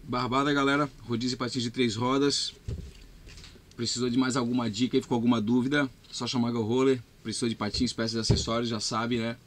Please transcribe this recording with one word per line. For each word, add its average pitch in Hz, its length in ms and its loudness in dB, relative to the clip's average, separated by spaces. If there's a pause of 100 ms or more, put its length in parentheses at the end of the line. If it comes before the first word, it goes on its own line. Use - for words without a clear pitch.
(160)
Barbada, 131 380 0
galera, 139 360 2 (120)
rodízio 120 340 -2
e - 20 -16
patins 123 240 -2
de 120 80 -2
três 117 280 0
rodas. 139 560 0 (1200)
Precisou 120 340 -2
de 120 80 2
mais 127 200 2
alguma 120 320 0
dica 113 260 0
aí, 131 60 6
ficou 127 140 -2
alguma 117 260 4
dúvida? 127 480 2 (200)
Só - 160 -8
chamar 120 260 0
Go 117 100 0
Roller. 127 420 2 (180)
Precisou 113 280 -2
de 113 60 -2
patins, 110 360 -2
peças 113 220 -2
e 113 60 0
acessórios, 117 500 0
já 113 100 -4
sabe, 117 380 -2
né? 117 180 -4 (120)